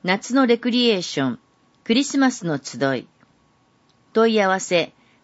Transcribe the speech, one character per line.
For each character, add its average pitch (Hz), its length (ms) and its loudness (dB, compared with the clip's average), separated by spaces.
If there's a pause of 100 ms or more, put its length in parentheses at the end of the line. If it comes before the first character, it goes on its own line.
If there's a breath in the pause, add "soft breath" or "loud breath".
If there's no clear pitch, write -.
夏 196 300 -2
の 262 120 4
レ 233 120 2
ク 240 120 -2
リ 240 200 2
エ 196 80 0
ー 170 40 -6
シ - 180 -6
ョ 131 100 0
ン、 113 80 -8 (440)
ク - 120 -2
リ 277 100 2
ス 277 140 -4
マ 262 120 4
ス 196 160 -10
の 147 160 -4
集 - 160 -14 (160)
い。 117 140 -8 (1040)
問 226 220 4
い 214 60 2
合 190 100 2
わ 190 100 0
せ、 - 320 -2 (320 soft breath)